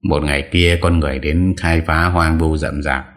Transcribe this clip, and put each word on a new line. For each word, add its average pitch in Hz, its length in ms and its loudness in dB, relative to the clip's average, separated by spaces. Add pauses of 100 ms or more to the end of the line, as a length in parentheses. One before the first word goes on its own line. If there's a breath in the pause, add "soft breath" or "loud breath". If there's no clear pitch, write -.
Một 73 200 0
ngày 71 300 -4
kia, 87 280 4
con 85 180 2
người 69 200 -2
đến 85 380 0
khai 82 300 0
phá 80 180 0
hoang 82 340 2
vu 80 180 0
rậm 73 260 -6
rạp. 67 220 -4 (120)